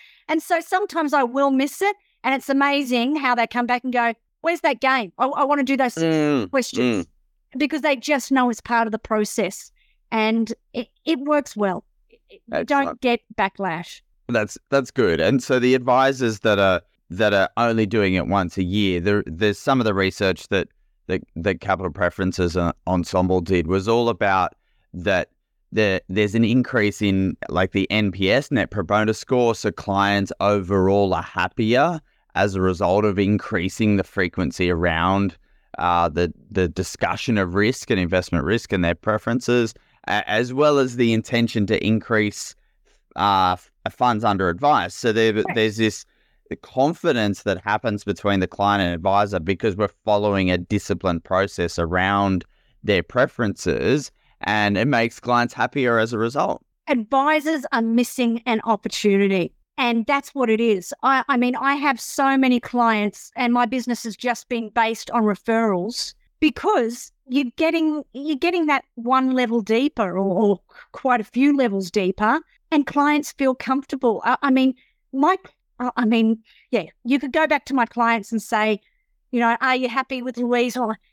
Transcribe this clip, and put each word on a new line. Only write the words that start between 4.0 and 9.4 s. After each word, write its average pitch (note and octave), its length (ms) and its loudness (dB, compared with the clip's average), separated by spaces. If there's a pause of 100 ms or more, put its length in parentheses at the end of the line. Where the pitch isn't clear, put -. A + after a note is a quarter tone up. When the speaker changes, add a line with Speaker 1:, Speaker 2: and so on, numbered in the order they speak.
Speaker 1:
"Where's E4 180 -2
that C#4+ 200 0
game? C4 380 0
I, B3 80 2
I C#4 180 0
wanna C#4 200 2
do C4+ 120 0
those B3 180 0
Speaker 2:
Mm, D3+ 560 2
Speaker 1:
questions." B2 560 0
Speaker 2:
mm. - 20 -20 (480)
Speaker 1:
Because C#4+ 240 -2
they C#4+ 160 2
just C#4 340 -2
know B3+ 200 2
it's A3 100 -6
part A#3 260 0
of G#3 60 -6
the G#3+ 60 -4
process. G#3+ 760 -4 (400)